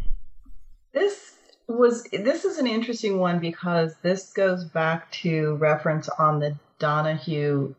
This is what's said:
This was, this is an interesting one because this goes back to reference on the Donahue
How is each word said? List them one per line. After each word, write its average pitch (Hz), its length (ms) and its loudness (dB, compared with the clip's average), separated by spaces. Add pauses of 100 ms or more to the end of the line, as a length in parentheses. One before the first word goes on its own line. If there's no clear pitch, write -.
(920)
This 392 420 -2 (340)
was, 240 420 4
this 254 340 0
is 339 120 -2
an 269 100 0
interesting 220 520 -2
one 175 200 2
because 170 600 -2
this 185 320 -2
goes 185 320 0
back 160 460 -2
to 156 440 0
reference 151 540 0
on 151 300 2
the 147 180 -2 (220)
Donahue 147 1000 0